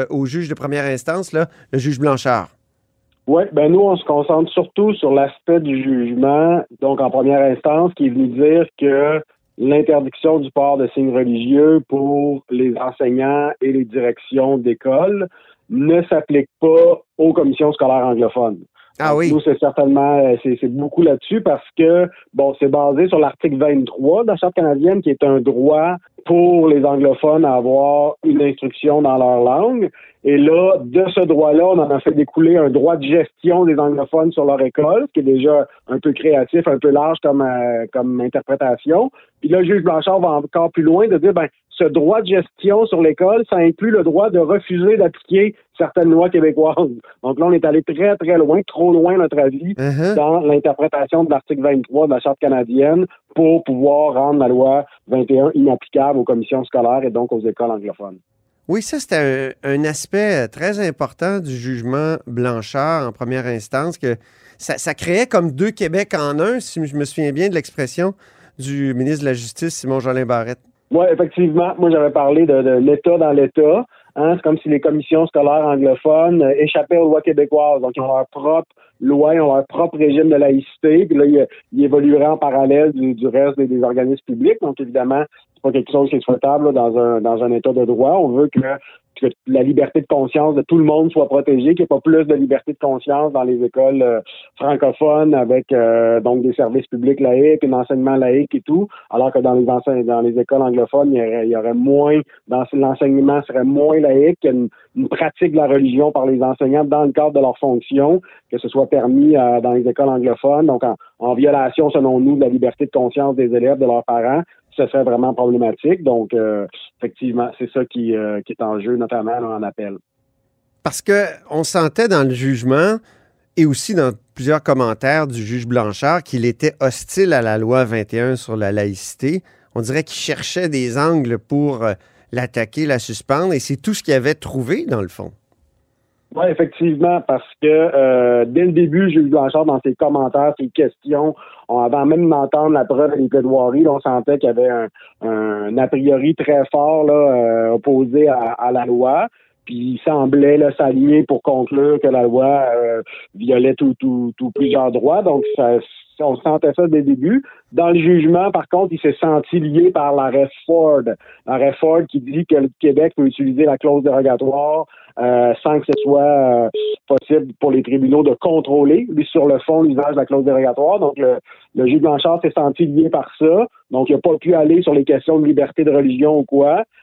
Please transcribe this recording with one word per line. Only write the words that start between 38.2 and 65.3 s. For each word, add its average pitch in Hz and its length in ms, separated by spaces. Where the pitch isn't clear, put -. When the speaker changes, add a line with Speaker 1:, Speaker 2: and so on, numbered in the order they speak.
Speaker 2:
interprétation. 139 920
Puis - 80
là, 185 140
le - 20
juge 185 180
Blanchard 170 380
va 175 80
encore 156 420
plus 160 140
loin 180 240
de 185 100
dire, 185 140
ben, 165 160
ce - 140
droit 156 360
de 196 60
gestion 196 600
sur 170 160
l'école, 185 480
ça 196 60
inclut 170 340
le 208 140
droit 180 260
de 175 80
refuser 180 580
d'appliquer 196 600
certaines 165 340
lois 165 180
québécoises. 156 480
Donc 135 160
là, 170 60
on 175 60
est 165 120
allé 156 180
très, 185 360
très 170 200
loin, 160 260
trop 175 280
loin, 170 220
à - 20
notre 156 240
avis, 139 340
Speaker 1:
Uh-huh. 143 400
Speaker 2:
dans 160 260
l'interprétation 147 840
de 156 60
l'article 139 320
vingt-trois 139 440
de 143 60
la 123 80
Charte 139 180
canadienne 143 680
pour 165 300
pouvoir 143 500
rendre 143 240
la 131 100
loi 131 360
vingt 127 200
et 135 120
un 147 140
inapplicable 139 640
aux 123 60
commissions 120 400
scolaires 123 380
et 131 80
donc 120 220
aux 113 80
écoles 113 300
anglophones. 101 480
Speaker 1:
Oui, 202 140
ça, 302 180
c'était 135 540
un, 139 160
un 151 40
aspect, 165 600
euh, - 20
très 190 400
important 170 540
du 151 100
jugement 127 640
Blanchard 123 800
en 107 40
première 123 340
instance, 131 520
que 120 180
ça, - 200
ça 151 160
créait 196 320
comme 175 240